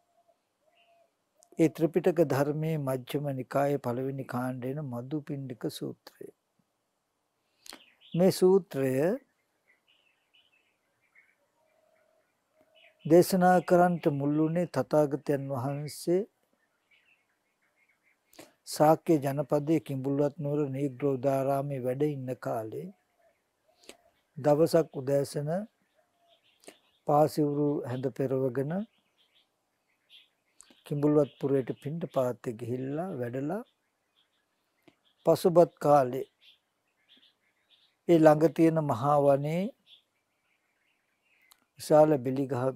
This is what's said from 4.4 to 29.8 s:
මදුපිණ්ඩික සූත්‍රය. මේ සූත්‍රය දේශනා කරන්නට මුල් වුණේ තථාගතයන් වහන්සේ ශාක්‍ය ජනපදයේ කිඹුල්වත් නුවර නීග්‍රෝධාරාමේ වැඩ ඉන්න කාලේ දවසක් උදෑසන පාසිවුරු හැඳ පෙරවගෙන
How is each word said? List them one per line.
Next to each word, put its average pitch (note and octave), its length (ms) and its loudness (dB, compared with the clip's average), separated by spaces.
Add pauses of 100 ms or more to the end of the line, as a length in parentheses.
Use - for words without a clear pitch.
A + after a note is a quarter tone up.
මදුපිණ්ඩික C3+ 840 -10
සූත්‍රය. - 600 -12 (1800)
මේ F3 180 4
සූත්‍රය E3+ 600 2 (4000)
දේශනා F3+ 560 6
කරන්නට F3 500 2
මුල් C#3+ 240 0
වුණේ D#3+ 320 0
තථාගතයන් C#3+ 840 -2
වහන්සේ C#3+ 720 -4 (2500)
ශාක්‍ය D#3+ 500 4
ජනපදයේ C#3+ 640 -2
කිඹුල්වත් C#3 580 -4
නුවර D3 320 -4
නීග්‍රෝධාරාමේ C3+ 1120 -4
වැඩ B2+ 220 -2
ඉන්න C3 360 -6
කාලේ B2+ 480 -8 (1500)
දවසක් D3+ 540 2
උදෑසන C#3+ 580 -4 (1600)
පාසිවුරු D3 600 2 (140)
හැඳ B2+ 280 -8
පෙරවගෙන C3+ 640 -4 (2000)